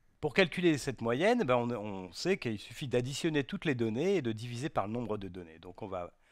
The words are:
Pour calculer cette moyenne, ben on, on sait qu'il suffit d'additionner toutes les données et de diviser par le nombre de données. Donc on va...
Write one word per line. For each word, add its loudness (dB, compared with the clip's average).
Pour -2
calculer 6
cette -6
moyenne, 4
ben 4
on, 0
on -6
sait 0
qu'il -4
suffit -10
d'additionner 2
toutes -6
les 2
données 2
et 2
de 0
diviser -6
par 0
le -6
nombre -2
de -8
données. -12
Donc -16
on -8
va... -6